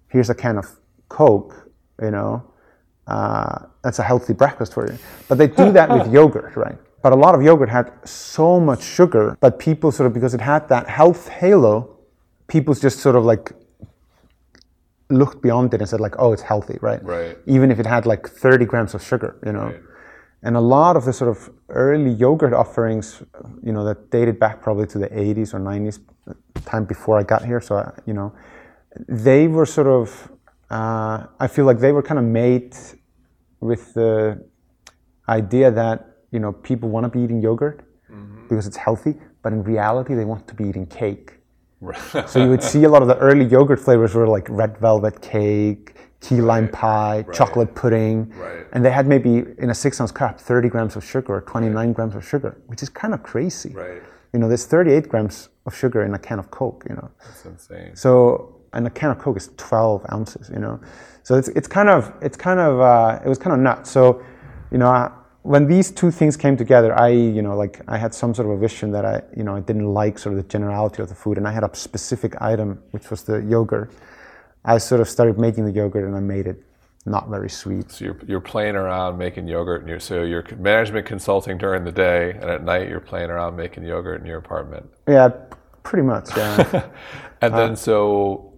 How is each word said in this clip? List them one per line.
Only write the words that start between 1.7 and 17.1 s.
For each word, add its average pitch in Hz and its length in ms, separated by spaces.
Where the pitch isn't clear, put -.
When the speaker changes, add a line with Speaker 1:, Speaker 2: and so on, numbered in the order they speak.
Speaker 1:
you 110 100
know? 107 320
Uh, 104 580
that's 123 160
a 107 40
healthy 120 300
breakfast 135 400
for 113 180
you. 123 60
But 135 80
they 147 100
do 190 240
that 165 180
with 113 240
Speaker 2:
<laughs> 139 60
Speaker 1:
yogurt, - 380
right? - 200
But 131 120
a - 20
lot 151 180
of 139 80
yogurt 147 280
had 123 220
so - 560
much 143 240
sugar, 113 560
but 131 180
people 156 340
sort 127 160
of, 117 60
because 120 200
it 120 80
had 147 260
that 120 220
health 170 400
halo, 127 680
people 151 280
just - 240
sort 131 160
of, 120 80
like, 113 300
looked 139 320
beyond 120 320
it 104 80
and 104 80
said, 110 100
like, 107 200
"Oh, 120 140
it's 101 80
healthy," - 400
right? 113 220
Speaker 2:
Right. 85 420